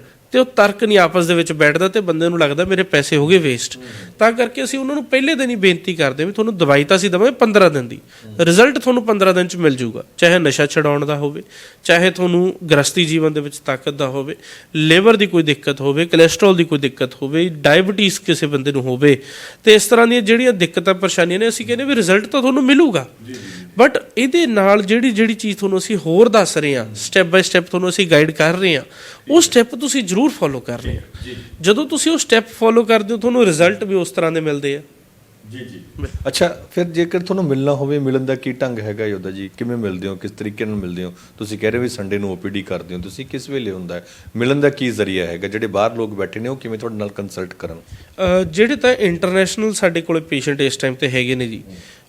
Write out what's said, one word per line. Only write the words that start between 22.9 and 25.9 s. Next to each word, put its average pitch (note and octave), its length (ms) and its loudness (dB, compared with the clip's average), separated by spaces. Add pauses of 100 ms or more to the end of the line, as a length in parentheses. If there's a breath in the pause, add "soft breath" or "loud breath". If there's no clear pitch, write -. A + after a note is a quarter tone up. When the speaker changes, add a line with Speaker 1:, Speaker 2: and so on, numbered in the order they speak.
Speaker 2:
ਜੀ, B2+ 60 -16
ਜੀ, B2 60 -14
ਜੀ। - 260 -16 (180)
Speaker 1:
But - 200 4 (160)
ਇਹਦੇ C#4 280 2
ਨਾਲ G#3 360 4
ਜਿਹੜੀ, A#3 280 2
ਜਿਹੜੀ A3 240 2
ਚੀਜ਼ G#3 240 -6
ਤੁਹਾਨੂੰ F#3+ 200 -2
ਅਸੀਂ G#3 180 -4